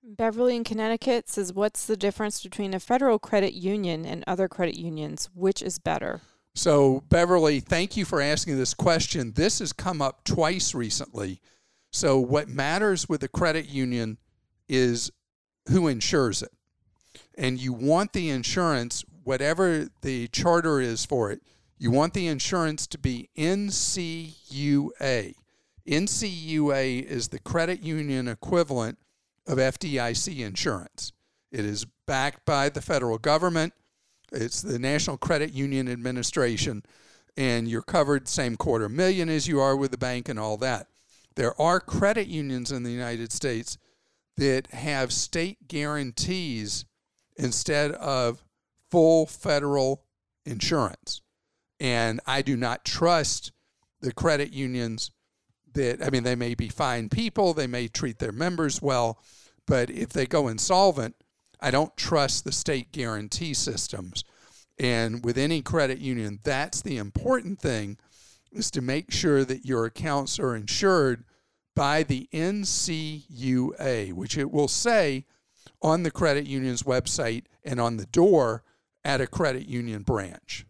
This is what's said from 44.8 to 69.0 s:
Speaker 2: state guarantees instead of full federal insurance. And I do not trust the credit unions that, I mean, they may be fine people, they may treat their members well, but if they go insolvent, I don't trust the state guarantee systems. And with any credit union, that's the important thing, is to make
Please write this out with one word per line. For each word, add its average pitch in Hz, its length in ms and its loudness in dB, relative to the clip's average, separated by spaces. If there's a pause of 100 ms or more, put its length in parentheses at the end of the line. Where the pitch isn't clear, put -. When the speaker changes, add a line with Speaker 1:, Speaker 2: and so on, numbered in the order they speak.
Speaker 2:
state - 540 -4
guarantees 147 1160 -4 (520)
instead 147 560 0
of 127 500 -2 (480)
full 165 340 6
federal 143 800 0 (420)
insurance. 127 760 -2 (580)
And 117 480 0
I 135 140 0
do 135 160 0
not 120 280 -4
trust 165 640 0 (500)
the 127 100 -4
credit 147 400 0
unions 123 600 -6 (600)
that, 127 300 0
I 139 60 0
mean, 127 140 2
they 123 120 2
may 120 180 -4
be 117 160 -6
fine 120 400 -2
people, 208 440 0
they 147 140 -2
may 123 200 -4
treat 117 320 -6
their 117 120 -4
members 160 500 -2
well, 120 420 0 (420)
but 127 240 2
if - 200 -6
they 139 160 0
go 143 240 2
insolvent, 143 640 4 (460)
I 139 100 0
don't 143 240 2
trust - 480 0
the 131 80 -6
state 135 400 -4
guarantee 117 640 -4
systems. 98 720 -4 (540)
And 117 460 0
with 117 140 0
any 147 240 0
credit 131 380 0
union, 113 440 -4
that's 143 380 -4
the 147 160 -4
important 190 640 -4
thing, 107 380 -4 (540)
is 107 200 -6
to 135 100 -4
make 131 300 -4